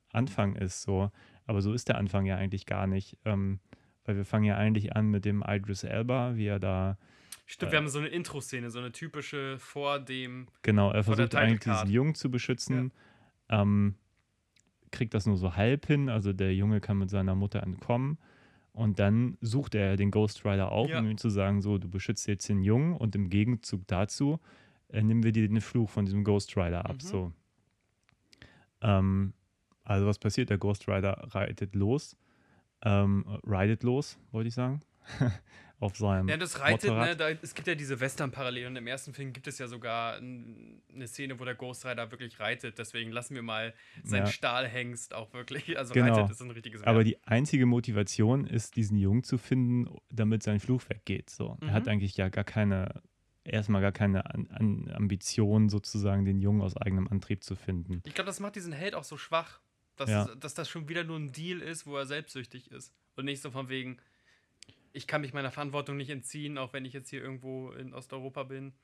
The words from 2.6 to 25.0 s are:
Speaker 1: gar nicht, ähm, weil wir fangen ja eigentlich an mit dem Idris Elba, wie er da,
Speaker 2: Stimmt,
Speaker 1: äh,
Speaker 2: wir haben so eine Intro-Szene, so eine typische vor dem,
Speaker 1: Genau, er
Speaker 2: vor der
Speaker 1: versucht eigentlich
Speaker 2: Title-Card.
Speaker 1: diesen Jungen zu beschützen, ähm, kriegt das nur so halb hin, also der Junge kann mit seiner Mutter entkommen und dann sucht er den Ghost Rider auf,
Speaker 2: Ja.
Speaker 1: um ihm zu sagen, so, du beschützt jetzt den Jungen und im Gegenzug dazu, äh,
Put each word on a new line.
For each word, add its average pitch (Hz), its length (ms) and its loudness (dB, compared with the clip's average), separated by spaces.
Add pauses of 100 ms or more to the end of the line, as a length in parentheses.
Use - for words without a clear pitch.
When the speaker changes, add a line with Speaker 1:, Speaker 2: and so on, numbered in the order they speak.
Speaker 1:
gar 98 200 0
nicht, 95 380 -2
ähm, 98 340 0 (460)
weil 104 120 -2
wir 101 80 -2
fangen 107 200 2
ja 104 100 4
eigentlich 107 400 2
an 107 140 2
mit 104 160 2
dem 101 200 0
Idris 101 380 -2
Elba, 120 520 -2
wie 110 100 -2
er 101 140 0
da, 95 380 0 (500)
Speaker 2:
Stimmt, - 220 -6
Speaker 1:
äh, - 40 -4
Speaker 2:
wir 156 60 6
haben 151 100 -2
so 143 100 -4
eine 151 80 -2
Intro-Szene, 135 640 -6
so 120 80 -10
eine 123 120 -8
typische 139 680 -8
vor 143 400 -4
dem, 127 480 -8 (140)
Speaker 1:
Genau, 104 300 6
er 107 120 2
Speaker 2:
vor 104 120 2
der 113 120 4
Speaker 1:
versucht 120 80 0
eigentlich 113 240 6
Speaker 2:
Title-Card. 110 280 0
Speaker 1:
diesen 98 60 2
Jungen 147 220 4
zu 135 160 -2
beschützen, 127 600 -2 (580)
ähm, 101 460 6 (960)
kriegt 113 220 -4
das 107 120 2
nur 101 120 4
so 87 180 0
halb 120 320 2
hin, 143 220 2
also 101 240 2
der 95 220 2
Junge 101 260 4
kann 101 160 0
mit 95 120 0
seiner 95 260 2
Mutter 101 280 0
entkommen 120 540 -2 (560)
und 107 260 0
dann 107 420 4
sucht 120 340 -2
er 98 200 4
den 98 160 2
Ghost 107 340 2
Rider 98 260 2
auf, 123 180 2
Speaker 2:
Ja. 160 100 0
Speaker 1:
um 110 100 0
ihm 107 80 -2
zu 113 120 0
sagen, 101 320 2
so, 104 180 2
du 92 100 -8
beschützt 95 380 -4
jetzt 101 200 -2
den 98 140 2
Jungen 127 320 4
und 113 220 -2
im 101 140 0
Gegenzug 104 580 0
dazu, 139 520 0 (500)
äh, 107 120 0